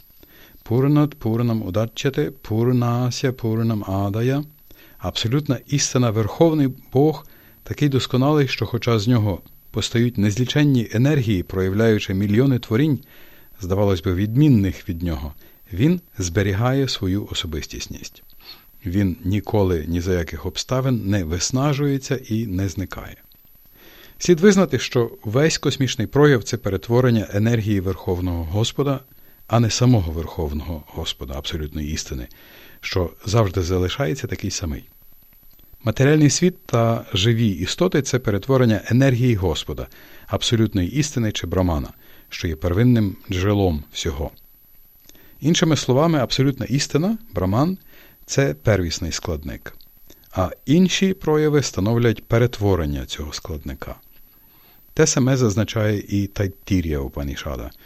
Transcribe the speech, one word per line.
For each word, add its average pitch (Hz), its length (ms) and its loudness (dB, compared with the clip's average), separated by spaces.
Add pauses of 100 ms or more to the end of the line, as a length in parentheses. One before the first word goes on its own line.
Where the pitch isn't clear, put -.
(640)
«Пурнат 147 520 2
пурнам 113 480 -2
удаччяте, 113 680 -2
пурнася 120 1000 0
пурнам 113 600 -2
адая». 110 520 0 (540)
Абсолютна 123 680 -2
істина, 127 420 2
Верховний 139 600 2 (240)
Бог, 147 340 2 (360)
такий 147 260 -2
досконалий, 135 580 2
що - 180 -4
хоча 117 340 0
з 101 80 -2
нього 104 340 2 (300)
постають 117 460 0
незліченні 123 760 2
енергії, 117 500 2
проявляючи 104 680 0
мільйони 110 460 2
творінь, 131 400 0 (600)
здавалось 95 400 2
би, 95 120 0
відмінних 104 760 4
від 82 140 -6
нього, 73 300 -4 (400)
він 156 280 2 (160)
зберігає 104 720 0
свою 98 440 -2
особистісність. - 920 -10 (640)
Він 92 380 0
ніколи 92 640 0
ні 85 140 -2
за 92 120 -2
яких 85 320 -4
обставин 127 600 -2
не 98 180 0
виснажується 135 960 -2 (100)
і 110 160 -2
не 98 240 -2
зникає. - 460 -10 (1000)
Слід 175 220 2
визнати, 185 400 4
що - 320 -2 (120)
весь 135 340 0
космічний 123 500 -2
прояв — 139 360 4
це - 140 -4
перетворення 117 760 2
енергії 107 460 2
Верховного 90 640 -4
Господа, 117 560 -2 (480)
а 120 120 4
не 113 100 4
самого 110 420 4
Верховного 78 760 -6
Господа, 71 500 -10
абсолютної 76 540 -8
істини, 67 360 -8 (540)
що 90 280 -2 (160)
завжди 101 360 2
залишається 92 640 -2
такий 95 240 -8
самий. - 380 -8 (920)
Матеріальний 139 460 4
світ - 360 0
та 117 480 0
живі 110 360 2
істоти — 131 520 0
це 127 180 -2
перетворення 113 640 2
енергії 123 500 4
Господа, 76 520 -4 (400)
абсолютної 101 640 0
істини 120 400 -2
чи - 160 -6
брамана, 82 420 0 (400)
що - 180 -8
є 80 80 -4
первинним 107 600 2 (160)
джерелом 92 520 0 (100)
всього. - 380 -6 (1080)
Іншими 160 340 2
словами, 147 440 2
абсолютна 131 460 0
істина, 151 520 -2 (160)
браман, 113 440 0 (480)
це 139 280 0
первісний 90 580 0
складник, - 640 -8 (560)
а 92 180 -2 (160)
інші 185 480 2
прояви 151 500 2
становлять 117 640 0
перетворення 95 800 0
цього 73 280 -10
складника. 71 640 -10 (1000)
Те 156 140 2
саме 131 300 2
зазначає 107 680 0
і 98 200 -2
Тайтір'я 90 720 -2
Упанішада 67 720 -8 (140)